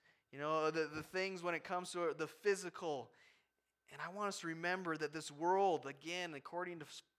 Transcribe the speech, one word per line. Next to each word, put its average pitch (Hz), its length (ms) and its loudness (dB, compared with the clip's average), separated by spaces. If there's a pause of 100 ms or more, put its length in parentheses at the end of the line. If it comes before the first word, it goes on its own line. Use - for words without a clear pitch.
(300)
you 139 80 -12
know, 156 320 4
the, 156 240 2
the 156 80 -4
things 185 400 -2
when 175 120 2
it 160 100 -4
comes 180 280 -2
to 170 240 2
the 156 100 0
physical. 175 840 0 (800)
And 147 100 -12
I 156 100 -4
want 202 180 -2
us 190 120 -4
to 175 60 -6
remember 170 520 0
that 151 140 -2
this 156 180 -6
world, 170 560 4
again, 160 480 -4
according 170 460 -6
to, 143 60 -10 (320)